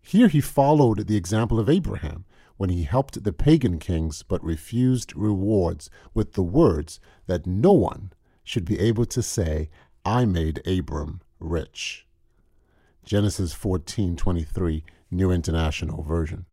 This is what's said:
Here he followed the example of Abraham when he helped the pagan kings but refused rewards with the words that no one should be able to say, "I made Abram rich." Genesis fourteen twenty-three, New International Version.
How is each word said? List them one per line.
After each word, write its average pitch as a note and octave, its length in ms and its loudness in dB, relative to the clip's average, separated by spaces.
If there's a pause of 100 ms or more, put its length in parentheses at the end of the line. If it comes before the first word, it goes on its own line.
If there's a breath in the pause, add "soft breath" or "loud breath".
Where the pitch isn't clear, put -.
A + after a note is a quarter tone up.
Here A3+ 280 6
he D3+ 120 4
followed C3+ 680 4
the G#2+ 80 2
example G#2+ 420 0
of G#2 100 0
Abraham G2+ 560 -2 (320 soft breath)
when F#2+ 140 -2
he F2 140 0
helped A2 400 -2
the G2+ 80 -2
pagan C3 480 2
kings D#2+ 420 -4
but F2 220 -4
refused A#2 720 -2
rewards G2 720 -2 (240 soft breath)
with - 200 -2
the F#2+ 100 0
words F2 560 2 (260 soft breath)
that F2+ 200 -2
no G#2 260 4
one G2+ 400 0 (320)
should F#2 200 -4
be G2+ 140 -2
able A2+ 280 2
to - 160 -4
say, D#2+ 460 -2 (360 soft breath)
"I B2 200 2
made E2 440 0
Abram D#2 520 -4 (200)
rich." - 680 -8 (960)
Genesis G2+ 520 0
fourteen F#2 600 -2
twenty-three, E2 680 -2 (260 soft breath)
New F#2 220 2
International E2 720 -2
Version. D#2+ 480 -4